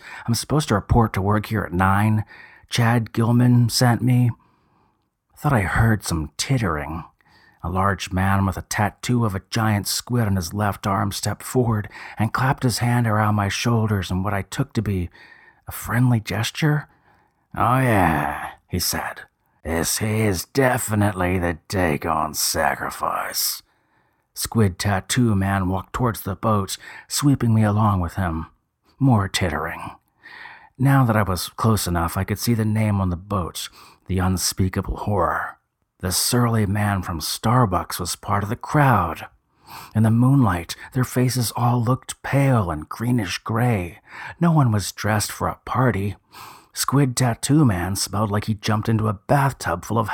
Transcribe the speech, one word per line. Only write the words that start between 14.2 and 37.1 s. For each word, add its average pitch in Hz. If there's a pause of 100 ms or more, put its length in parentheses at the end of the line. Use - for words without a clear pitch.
what 101
I 98
took -
to 117
be 95 (560)
a -
friendly 120
gesture. 143 (680)
"Oh 117
yeah," 82 (140)
he 90
said. - (420)
"This 80
is 107
definitely 104
the 87
Dagon 80
sacrifice." - (720)
Squid 101
tattoo 104
man 98
walked 95
towards 117
the 95
boat, 104 (300)
sweeping 127
me 110
along 104
with 85
him. 82 (500)
More 113
tittering. - (880)
Now 135
that 110
I 107
was 90
close 113
enough, 85
I 95
could 101
see 120
the 110
name 107
on 95
the 87
boat, 92 (380)
the 92
Unspeakable 92
Horror. - (440)
The 92
surly 113
man 101
from 85